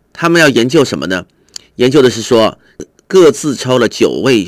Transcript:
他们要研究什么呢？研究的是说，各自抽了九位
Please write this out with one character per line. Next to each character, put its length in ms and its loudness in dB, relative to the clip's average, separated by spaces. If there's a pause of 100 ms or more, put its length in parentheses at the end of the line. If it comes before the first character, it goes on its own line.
(120)
他 160 -4
们 120 2
要 80 4
研 200 -2
究 160 2
什 120 -6
么 120 -8
呢？ 180 -6 (480)
研 160 0
究 100 4
的 80 6
是 140 -4
说， 380 0 (480)
各 240 4
自 240 -6
抽 200 -4
了 120 0
九 340 -2
位 260 0